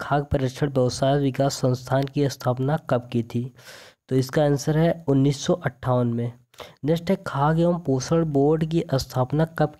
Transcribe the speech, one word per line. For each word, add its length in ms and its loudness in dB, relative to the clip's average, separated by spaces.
खाद्य 300 -2
परिरक्षण 380 -2
व्यवसाय 500 2
विकास 340 0
संस्थान 500 0
की 260 -2
स्थापना 480 -2
कब 340 -2
की 120 0
थी? 300 -6
तो 80 -2
इसका 280 0
आंसर 340 0
है 300 0
उन्नीस 340 2
सौ 120 0
अट्ठावन 540 -2
में। 260 -4
नेक्स्ट 240 0
है, 80 2
खाद्य 340 2
एवं 180 2
पोषण 460 0
बोर्ड 400 2
की 180 0
स्थापना 520 0
कब 340 -2